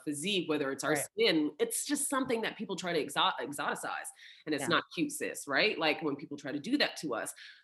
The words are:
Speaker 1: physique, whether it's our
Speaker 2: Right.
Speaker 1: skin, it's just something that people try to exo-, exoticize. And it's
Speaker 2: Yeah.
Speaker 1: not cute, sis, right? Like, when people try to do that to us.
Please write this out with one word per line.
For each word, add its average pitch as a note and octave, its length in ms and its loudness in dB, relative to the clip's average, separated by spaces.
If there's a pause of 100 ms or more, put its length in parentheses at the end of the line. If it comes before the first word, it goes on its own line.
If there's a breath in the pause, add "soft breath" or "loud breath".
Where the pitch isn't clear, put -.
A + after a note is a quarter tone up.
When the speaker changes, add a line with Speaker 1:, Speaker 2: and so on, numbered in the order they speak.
Speaker 1:
physique, D#3 420 0
whether D3 240 2
it's C3+ 140 -4
our C#3+ 80 4
Speaker 2:
Right. C#3+ 100 2
Speaker 1:
skin, E3 560 4
it's A#3 260 0
just - 240 0
something C4 340 0
that F3+ 140 -4
people G3+ 200 -4
try F3 160 -2
to D3 120 2
exo-, E3+ 360 2
exoticize. C#3+ 680 -4 (380 loud breath)
And D#3 100 0
it's C3+ 60 -2
Speaker 2:
Yeah. C3 80 0
Speaker 1:
not D#3 160 4 (100)
cute, D3+ 160 0
sis, F2+ 340 -4
right? D3+ 320 2
Like, D3+ 240 2
when D3 140 0
people C#3+ 220 -10
try C#3 160 -6
to C#3+ 60 -4
do A3 180 0
that - 240 2
to C#3 140 -4
us. - 180 -4 (300 loud breath)